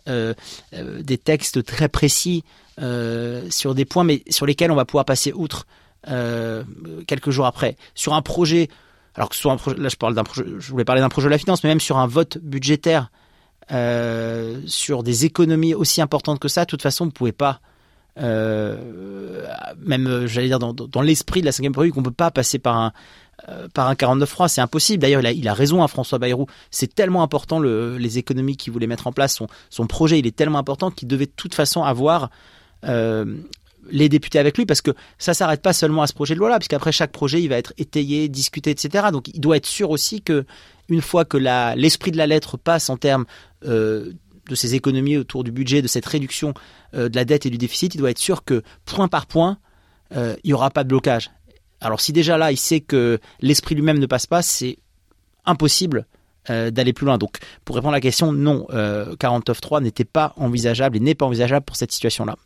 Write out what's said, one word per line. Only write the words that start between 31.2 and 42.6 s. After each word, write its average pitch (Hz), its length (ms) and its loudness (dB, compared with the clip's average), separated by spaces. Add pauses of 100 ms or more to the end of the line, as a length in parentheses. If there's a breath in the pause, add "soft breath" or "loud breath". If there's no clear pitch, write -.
de - 80 -16
toute - 180 -10
façon 160 300 0
avoir, 139 460 2 (560 soft breath)
euh, 113 520 -2 (520)
les 143 200 4
députés 147 280 2
avec 143 220 4
lui, 233 80 2
parce 156 120 2
que - 120 0 (260 soft breath)
ça - 160 -2
s'arrête 160 280 0
pas 185 120 2
seulement 156 300 2
à 147 40 2
ce - 60 -4
projet 147 220 -2
de 170 40 -6
loi-là, 226 200 4
puisqu'après 147 320 -2
chaque 147 200 0
projet, 147 300 0
il 160 80 0
va 127 80 0
être - 220 -6
étayé, 147 500 -2
discuté, 135 400 -4
et 143 80 0
cetera. 202 320 0
Donc, 143 200 -4
il 165 120 -10
doit 151 160 4
être - 80 0
sûr 196 240 -2
aussi 156 320 -2
que, 143 240 0 (420 soft breath)
une 165 140 2
fois 165 240 2
que - 100 -4
la, 123 400 2
l'esprit 156 360 2
de 160 60 -2
la 156 100 2
lettre 147 300 0
passe 165 340 0